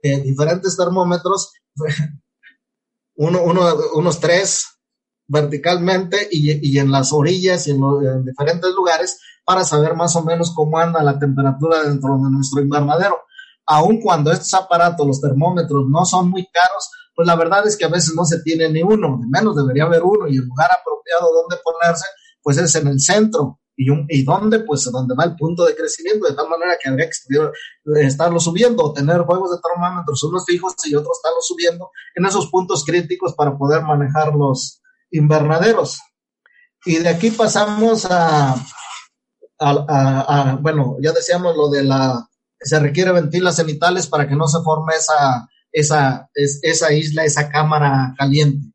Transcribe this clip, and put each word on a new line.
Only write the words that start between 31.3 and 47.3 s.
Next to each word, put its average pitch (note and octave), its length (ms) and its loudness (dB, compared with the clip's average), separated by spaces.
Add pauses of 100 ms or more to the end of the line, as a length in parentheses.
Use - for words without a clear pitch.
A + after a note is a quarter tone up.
subiendo E4+ 440 -4 (240)
en F3 120 0
esos G3 220 -2
puntos F3+ 360 -2
críticos E3+ 500 -2
para C#3+ 220 0
poder D3 260 2
manejar D3+ 520 0
los C#3+ 460 -2 (300)
invernaderos. D#3 920 2 (840)
Y E3 120 0
de E3+ 120 2
aquí E3+ 220 2
pasamos G#3+ 760 0
a, D#3+ 460 2
a, - 1160 -8 (180)
a, C3+ 640 2
a, C3 60 -2
bueno, D3 440 -2
ya D3+ 120 0
decíamos F3 440 0
lo D3 120 2
de C#3 160 0
la, C3 440 0 (300)
se - 200 0
requiere D#3 340 2
ventilas F3 440 0
cenitales E3+ 520 0
para D3 200 -2
que C#3 80 0
no D#3 120 0
se E3 140 0
forme D#3 320 -2
esa, D3 540 0 (220)
esa, C#3+ 640 0
es-, C#3+ 280 -2
esa D#3+ 300 0
isla, D3+ 320 -2
esa D3 240 0